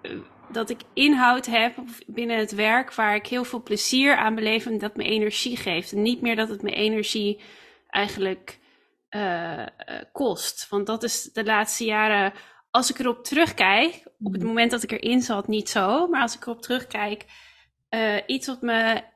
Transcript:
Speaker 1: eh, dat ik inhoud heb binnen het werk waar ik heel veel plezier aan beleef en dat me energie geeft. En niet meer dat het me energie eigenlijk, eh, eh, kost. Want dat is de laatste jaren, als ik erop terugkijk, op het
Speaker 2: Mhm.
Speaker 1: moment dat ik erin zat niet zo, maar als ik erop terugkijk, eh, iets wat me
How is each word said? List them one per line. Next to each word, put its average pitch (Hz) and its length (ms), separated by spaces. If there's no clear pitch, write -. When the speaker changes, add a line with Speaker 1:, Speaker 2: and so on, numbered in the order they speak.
Speaker 1:
eh, - 100
dat 220 180
ik 226 100
inhoud 254 520
heb 233 280
binnen 233 320
het 214 160
werk 220 400
waar 208 200
ik 208 120
heel 247 180
veel 233 180
plezier 262 540
aan 220 180
beleef 220 320
en 220 120
dat 208 180
me 220 80
energie 214 520
geeft. 180 360
En 208 100
niet 240 180
meer 233 160
dat 220 120
het 202 140
me 208 80
energie 214 720
eigenlijk, 190 680
eh, 175 540
eh, - 60
kost. - 560
Want 202 180
dat 220 160
is - 200
de 220 220
laatste 220 400
jaren, 214 480
als 254 200
ik - 80
erop 247 260
terugkijk, 277 800
op 208 140
het 190 80
Speaker 2:
Mhm. 196 60
Speaker 1:
moment 233 240
dat 240 120
ik - 80
erin 240 320
zat 208 260
niet 214 200
zo, 226 400
maar 277 140
als - 140
ik - 60
erop 233 200
terugkijk, 214 640
eh, 220 280
iets 262 200
wat 254 160
me 226 400